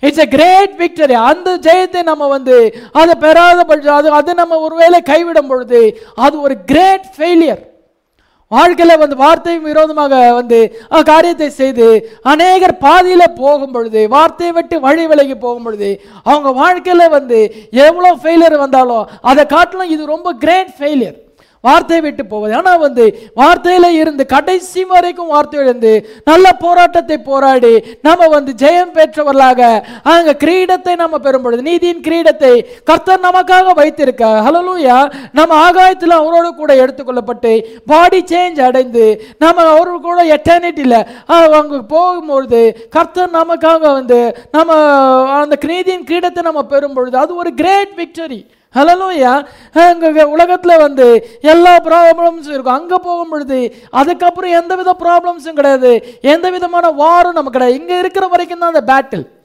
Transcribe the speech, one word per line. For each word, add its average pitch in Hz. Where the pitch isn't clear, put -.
It's 294
a -
great 370
victory. 330
அந்த 349
ஜெயத்தை 359
நம்ம 302
வந்து 262
அதை 330
பெறாத 339
பொழுது, 294
அது, 294
அதை 294
நம்ம 330
ஒருவேளை 330
கைவிடும் 320
பொழுது 247
அது 294
ஒரு 269
great 381
failure. 330
வாழ்க்கையில 330
வந்து 285
வார்த்தை 330
விரோதமாக 302
வந்து, 233
அஹ், 311
காரியத்தை 320
செய்து 240
அநேகர் 370
பாதியில 359
போகும் 277
பொழுது, 220
வார்த்தையை 330
விட்டு 339
வழி 320
விலகி 277
போகும் 240
பொழுது, 208
அவங்க 294
வாழ்க்கையில 349
வந்து 247
எவ்வளவு 349
failure 320
வந்தாலும் 254
அதை 277
காட்டிலும் 349
இது 302
ரொம்ப 349
great 370
failure, 285
வார்த்தையை 330
விட்டு 285
போவது. 214
ஆனா 370
வந்து 247
வார்த்தையில 349
இருந்து 302
கடைசி 359
வரைக்கும் 349
வார்த்தையில 294
இருந்து 233
நல்ல 349
போராட்டத்தை 349
போராடி 269
நம்ம 339
வந்து 277
ஜெயம் 349
பெற்றவர்களாக 277
அங்க 330
கிரீடத்தை 359
நம்ம 320
பெறும் 262
பொழுது, 240
நீதியின் 349
கிரீடத்தை 311
கர்த்தர் 359
நமக்காக 370
வைத்திருக்க, 294
ஹல்லேலூயா, 330
நம்ம 330
ஆகாயத்துல 359
அவரோடு 339
கூட 302
எடுத்துக்கொள்ளப்பட்டு 247
body 349
சேஞ்ச் 349
அடைந்து 247
நம்ம 339
அவரோடு 349
கூட 349
எட்டர்னிட்டில, 311
அஹ், 320
அங்க 294
போகும்பொழுது 302
கர்த்தர் 339
நமக்காக 330
வந்து 247
நம்ம 320
அந்த 294
நீதியின் 359
கிரீடத்தை 349
நம்ம 311
பெறும் 277
பொழுது 254
அது 320
ஒரு 349
great 392
victory. 320
ஹல்லேலூயா. 330
அங்க 330
உலகத்துல 349
வந்து 269
எல்லா 349
ப்ராப்ளம்ஸும் 330
இருக்கும், 262
அங்க 349
போகும் 339
பொழுது 269
அதுக்கப்புறம் 349
எந்த 339
வித 359
ப்ராப்ளம்ஸும் 339
கிடையாது, 269
எந்த 349
விதமான 349
வாரும் 349
நமக்கு 269
கிடையாது. 254
இங்க 349
இருக்கிற 370
வரைக்கும் 349
தான் 339
அந்த 294
battle. 262